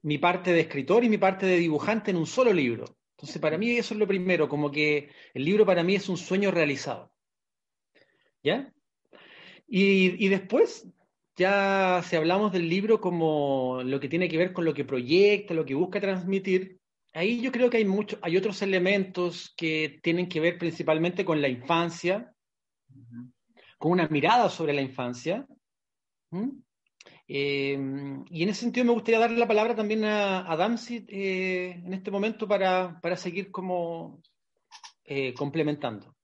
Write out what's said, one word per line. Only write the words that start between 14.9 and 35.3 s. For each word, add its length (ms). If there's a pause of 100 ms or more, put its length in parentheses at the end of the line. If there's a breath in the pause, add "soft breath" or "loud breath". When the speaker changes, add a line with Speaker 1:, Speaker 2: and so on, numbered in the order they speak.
Speaker 1:
lo 100
que 100
busca 260
transmitir, 760 (340)
ahí 280
yo 120
creo 180
que 80
hay 60
mucho, 380
hay 140
otros 260
elementos 960
que 460
tienen 260
que 120
ver 180
principalmente 680
con 180
la 60
infancia, 840 (580)
Speaker 2:
Ujú. 420 (460 soft breath)
Speaker 1:
con 140
una 160
mirada 400
sobre 240
la 100
infancia. 640 (840)
¿Mm? 200 (800 loud breath)
Eh, 480 (520)
y 120
en 60
ese 140
sentido 240
me 60
gustaría 260
darle 180
la 100
palabra 280
también 300
a, 460
a 60
Damsi, 520
eh, 760
en 80
este 180
momento 380
para, 540
para 160
seguir 320
como, 720 (840)
eh, 300